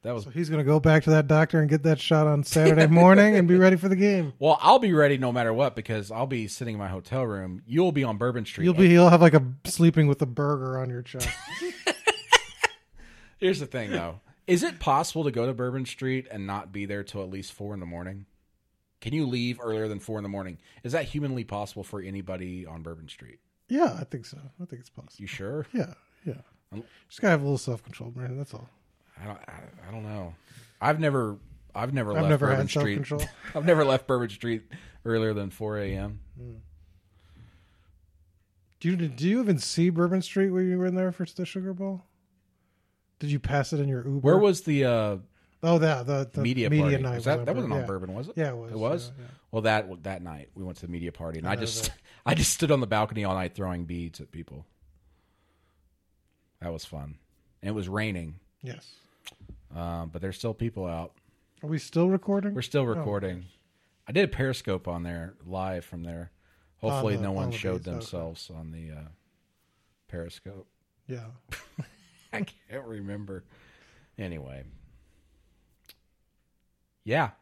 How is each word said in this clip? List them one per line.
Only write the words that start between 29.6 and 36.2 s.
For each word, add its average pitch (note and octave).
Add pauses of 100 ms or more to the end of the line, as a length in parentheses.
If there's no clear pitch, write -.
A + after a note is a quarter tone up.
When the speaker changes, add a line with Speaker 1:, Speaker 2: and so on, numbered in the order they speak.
Speaker 1:
I F#2
don't A2
know. G2+ (440)
I've D3+
never, C3 (360)
I've A#2+
never A2+
Speaker 2:
I've G#2
Speaker 1:
left D#3
Speaker 2:
never C#3+
Speaker 1:
Bourbon C3+
Speaker 2:
had C3+
Speaker 1:
Street. A2+ (120)
Speaker 2:
self-control. D3 (120)
Speaker 1:
<laughs> -
I've D3+
never E3
left C3
Bourbon A#2+
Street A#2 (440)
earlier A2
than G2+
four G#2+
A G2
M. G2+ (200)